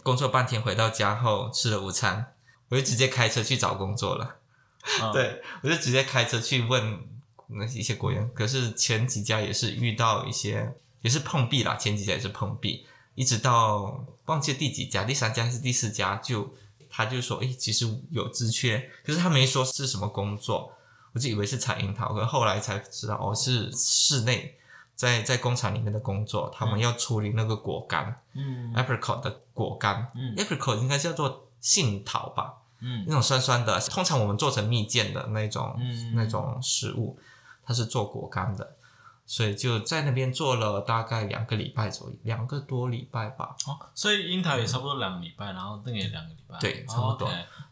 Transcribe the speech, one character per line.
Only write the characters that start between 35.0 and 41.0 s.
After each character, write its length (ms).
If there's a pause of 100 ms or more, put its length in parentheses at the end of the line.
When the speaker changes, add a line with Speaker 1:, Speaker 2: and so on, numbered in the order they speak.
Speaker 1:
的 200
那 180
种， 280
Speaker 2:
嗯。 380
Speaker 1:
那 100
种 360
食 320
物， 260 (460)
它 80
是 120
做 200
果 240
干 260
的。 220 (460)
所 220
以 100
就 240
在 220
那 100
边 220
做 240
了 240
大 220